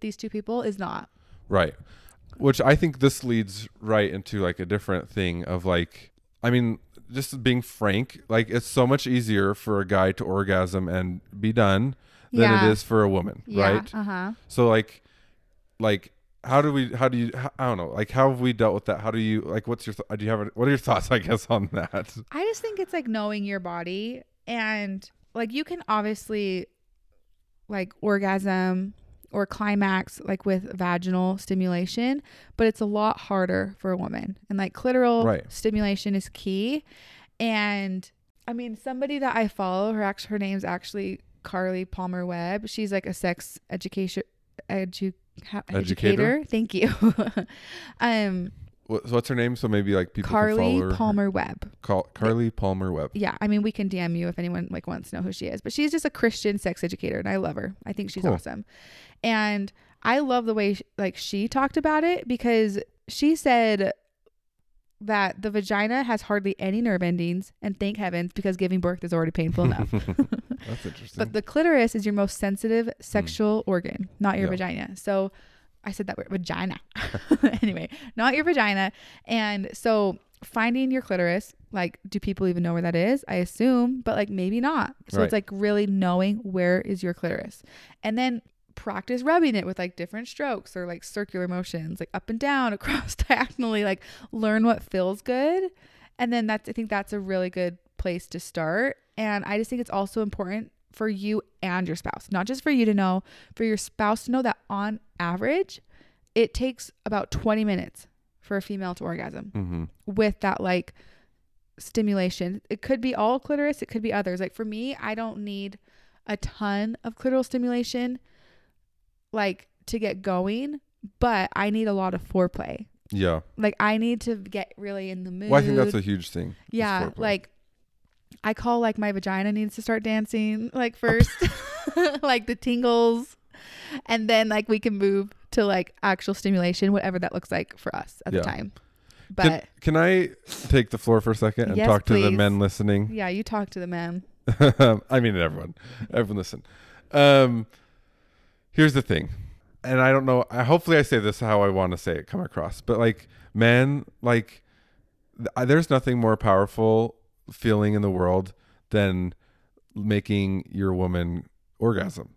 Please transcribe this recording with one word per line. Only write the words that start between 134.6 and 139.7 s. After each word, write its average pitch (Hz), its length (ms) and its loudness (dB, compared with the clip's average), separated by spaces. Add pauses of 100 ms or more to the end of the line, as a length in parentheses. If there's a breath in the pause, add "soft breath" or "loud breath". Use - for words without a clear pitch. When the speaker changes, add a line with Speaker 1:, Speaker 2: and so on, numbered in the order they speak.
Speaker 1:
we 220 100 4
can 208 200 0
move 196 320 2 (220)
to, 226 120 4
like, 196 380 0
actual 196 320 -2
stimulation, 190 580 2
whatever 190 260 0
that 175 140 -4
looks - 180 -8
like - 280 -6
for - 180 -8
us - 300 -12
at - 80 -4
Speaker 2:
Yeah. 90 60 2
Speaker 1:
the 78 40 -2
time. - 280 -6 (640 soft breath)
Speaker 2:
Can, 180 140 6
Speaker 1:
But 160 140 -2 (160)